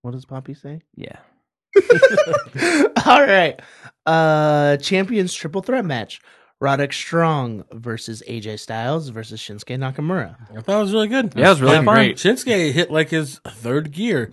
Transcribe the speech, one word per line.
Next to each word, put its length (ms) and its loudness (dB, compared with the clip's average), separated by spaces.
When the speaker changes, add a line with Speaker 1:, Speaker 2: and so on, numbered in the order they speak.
Speaker 1:
What 100 -10
does 120 -14
Poppy 300 -14
say? 260 -18
Speaker 2:
Yeah. 200 -16
Speaker 1:
<laughs> 60 8
All 200 6
right. 320 2
Uh, 720 4
Champions 560 -2
Triple 280 -8
Threat 220 -2
match. 360 -8
Roderick 320 0
Strong 800 -2
versus 540 -10
A 140 -10
J 160 -12
Styles 520 -6
versus 320 -14
Shinsuke 360 -12
Nakamura. 600 -6
Speaker 3:
I 60 -14
thought 160 -2
it 40 0
was 120 -4
really 140 2
good. 280 -2
Speaker 2:
Yeah, 100 4
it 40 8
was 100 4
really 140 6
Speaker 4:
Yeah, 100 4
Speaker 2:
fun. 100 4
Speaker 4:
great. 220 2
Speaker 3:
Shinsuke 560 0
hit, 180 0
like, 200 0
his 360 -4
third 460 -6
gear. 400 -4